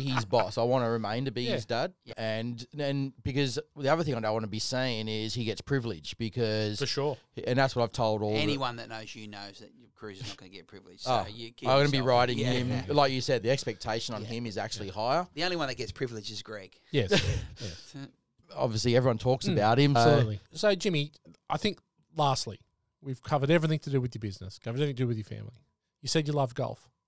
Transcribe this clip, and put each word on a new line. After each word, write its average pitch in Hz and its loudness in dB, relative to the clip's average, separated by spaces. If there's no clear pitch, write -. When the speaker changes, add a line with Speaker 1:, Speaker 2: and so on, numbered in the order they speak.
Speaker 1:
his 131 0
boss. 107 2
I 113 2
wanna 120 4
remain 113 -2
to 131 -4
be 123 -6
Speaker 2:
Yeah. 123 0
Speaker 1:
his 117 -4
dad. 135 -2
Speaker 3:
Yeah. 113 -16
Speaker 1:
And, 113 -4
and 139 -2
because 135 0
the 139 -2
other 160 4
thing 143 0
I 117 -2
don't 110 0
wanna 110 0
be 107 -4
saying 123 -2
is 107 -4
he 120 -4
gets 107 -2
privilege 113 -4
because 110 -2
Speaker 2:
For 139 -2
sure. 139 -2
Speaker 1:
and 123 0
that's 135 2
what 123 2
I've 117 2
told 107 0
all 107 0
the 110 2
Speaker 3:
Anyone 127 0
that 117 -12
knows 110 -12
you 110 -14
knows 101 -14
that 107 -20
Cruz 101 -12
is 107 -8
not - -10
gonna 92 -20
get 90 -18
privilege. 95 -20
So 120 0
Speaker 1:
Oh, - -10
Speaker 3:
you 113 -14
keep - -6
Speaker 1:
I'm 131 6
gonna 147 4
be 143 2
Speaker 3:
yourself 127 2
Speaker 1:
riding 123 4
Speaker 3:
Yeah. 123 0
Speaker 1:
him. 123 0
Speaker 2:
Yeah. 123 -2
Speaker 1:
Like 139 6
you 131 0
said, 120 0
the 113 2
expectation 117 -2
on 104 -6
Speaker 3:
Yeah. 104 -8
Speaker 1:
him 117 -6
is 98 -8
actually 104 -6
Speaker 2:
Yeah. 92 -8
Speaker 1:
higher. 131 0
Speaker 3:
The 151 -6
only 180 0
one 160 -2
that - -4
gets 120 -6
privilege 117 -6
is 107 -10
Greg. 101 -14
Speaker 2:
Yes. 113 2
Speaker 3:
<laughs> - 0
Speaker 2:
Yes. 101 -12
Speaker 1:
Obviously, 120 2
everyone 123 4
talks 127 0
Speaker 2:
Mm, 185 2
Speaker 1:
about 110 6
him. 143 6
So 123 6
Speaker 2:
absolutely. 113 6
So, 202 4
Jimmy, 156 0
I 156 0
think 208 -2
lastly, 135 0
we've 135 -8
covered 139 2
everything 156 4
to 143 -8
do 139 2
with 123 -2
your 113 -10
business, 95 -10
covered 117 -6
everything 147 0
to 123 -2
do 123 4
with 117 0
your 107 -6
family. 107 -14
You 143 -8
said 151 0
you 151 -2
love 135 0
golf. - -6